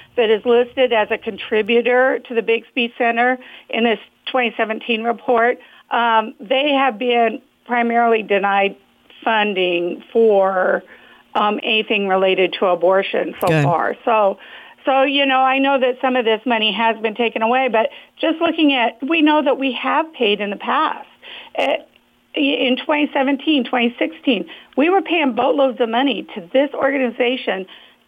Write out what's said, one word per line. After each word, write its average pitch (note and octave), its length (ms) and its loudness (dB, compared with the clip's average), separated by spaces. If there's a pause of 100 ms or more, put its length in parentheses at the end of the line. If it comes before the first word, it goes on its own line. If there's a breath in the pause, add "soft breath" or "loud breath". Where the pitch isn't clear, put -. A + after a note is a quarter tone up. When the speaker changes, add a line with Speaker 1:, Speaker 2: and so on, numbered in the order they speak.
(160 loud breath)
Speaker 1:
that A3+ 120 2
is G#3+ 160 2
listed B3 480 2
as G#3+ 180 0
a A3 60 -2
contributor A#3 1040 0 (100)
to B3 60 -10
the A3+ 80 0
Bixby A3+ 560 -2
Center A#3+ 400 0 (320 loud breath)
in A3+ 140 -2
this A3 160 0 (300)
twenty A#3+ 260 -2
seventeen A3 460 -4
report, A#3 560 0 (320 loud breath)
um, A3+ 480 0
they C4+ 340 -2
have C4+ 260 0
been A#3+ 420 0 (240)
primarily A#3 580 0
denied G3 540 0 (480)
funding F#3 880 -2
for, F#3+ 680 4 (520 loud breath)
um, G#3 280 0
anything G#3+ 460 -2
related F#3+ 500 2
to G#3 80 0
abortion F#3 760 0
so G3+ 60 -2
Speaker 2:
Good. D#3 180 2
Speaker 1:
far. E3 400 0
So, G#3+ 340 2 (460 loud breath)
so, C4+ 200 2
you C#4 200 0
know, C4 140 2
I C4 220 2
know C#4 180 2
that B3 240 0
some B3+ 140 0
of A#3+ 100 0
this A3 180 0
money A3 280 0
has A3+ 280 0
been A3 140 -4
taken A3+ 260 -4
away, B3+ 280 0
but A3+ 200 2 (320 loud breath)
just A3+ 200 -2
looking D#4+ 340 2
at, A#3 280 -2
we D#4+ 200 0
know D4+ 200 4
that C4 160 2
we C4+ 140 -2
have C#4 400 -4
paid G#3 280 0
in G3+ 100 -4
the G3 60 -6
past. - 520 -4 (480 loud breath)
Uh, - 200 0 (580)
in C#4 500 0
twenty D4 280 0
seventeen, C#4 520 0
twenty A#3+ 340 -2
sixteen, - 500 -2 (280 loud breath)
we D#4 140 2
were F#4+ 100 4
paying D4+ 340 0
boatloads C4+ 460 0
of A#3 80 0
money A#3+ 460 0
to F3 180 -12
this C#4 220 2
organization B3 920 -2 (420 loud breath)